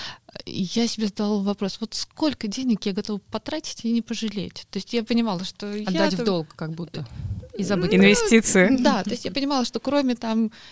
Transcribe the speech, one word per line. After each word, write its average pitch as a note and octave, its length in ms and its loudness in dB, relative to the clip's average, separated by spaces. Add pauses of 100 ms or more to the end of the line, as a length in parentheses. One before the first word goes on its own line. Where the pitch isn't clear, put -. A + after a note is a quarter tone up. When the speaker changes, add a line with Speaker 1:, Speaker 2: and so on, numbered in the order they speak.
(460)
Speaker 1:
я A3+ 420 -2
себе A3 200 -4
задавала G#3 360 -2
вопрос, G3+ 380 -4
вот A3 120 -8
сколько - 540 -4
денег A#3+ 380 0
я G3+ 80 -2
готова G#3 260 -6 (120)
потратить - 540 -8
и A3+ 60 0
не A#3 100 2
пожалеть? G3+ 680 -8
То - 60 -8
есть - 160 -6
я A#3 100 0
понимала, A3+ 400 0
что G#3 280 -10
я G#3+ 160 -6
Speaker 2:
Отдать D4+ 260 2
в C#4 40 -2
Speaker 1:
там A#3+ 80 -4
Speaker 2:
долг F3 300 0
как D#3+ 160 -8
будто. D#3+ 360 -10 (480)
И G3+ 60 -4
Speaker 1:
Ну, F#3+ 60 -2
Speaker 2:
забыть. G3 280 2
Speaker 3:
Инвестиции. G#3 840 6
Speaker 1:
да, B3 240 4
то G#3 80 -6
есть - 140 -8
я - 60 -6
понимала, C#4 340 0
что - 140 -6
кроме C4 360 0
там A3+ 360 -2 (200)